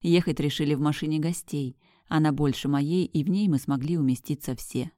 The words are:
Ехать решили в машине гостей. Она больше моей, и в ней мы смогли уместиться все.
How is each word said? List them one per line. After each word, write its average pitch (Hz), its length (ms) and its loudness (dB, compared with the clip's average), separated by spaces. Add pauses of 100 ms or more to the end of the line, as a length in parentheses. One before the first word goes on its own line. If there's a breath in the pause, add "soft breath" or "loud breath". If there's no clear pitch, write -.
Ехать 170 380 4
решили 147 340 0
в 135 60 -2
машине 151 380 -2
гостей. 151 580 -6 (320 soft breath)
Она 156 240 4
больше 139 360 0
моей, 147 380 0
и 151 180 0
в 156 40 -2
ней 202 200 2
мы 147 100 4
смогли 143 400 -2
уместиться 135 560 -2
все. 131 440 -8